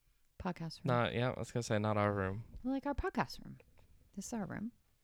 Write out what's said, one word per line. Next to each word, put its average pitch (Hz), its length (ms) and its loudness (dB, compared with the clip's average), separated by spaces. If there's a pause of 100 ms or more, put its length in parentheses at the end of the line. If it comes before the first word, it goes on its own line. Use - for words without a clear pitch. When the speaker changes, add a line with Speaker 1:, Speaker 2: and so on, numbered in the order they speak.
(440)
Speaker 1:
Podcast 165 400 -6
room. - 20 0
Speaker 2:
Not, 120 280 4
yeah, 123 220 2
I - 40 -4
was - 120 -4
gonna 120 120 0
say 110 160 2
not 107 180 4
our 104 140 6
room. 101 320 0 (220)
Speaker 1:
Like 269 200 0
our 285 80 2
podcast - 500 -2
room. 131 120 -14 (600)
This 196 120 -8
is - 60 -8
our 214 120 -2
room. 220 260 -6 (320)